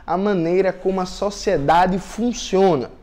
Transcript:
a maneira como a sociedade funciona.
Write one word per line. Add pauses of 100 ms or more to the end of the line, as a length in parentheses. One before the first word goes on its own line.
a
maneira
como
a
sociedade
funciona. (120)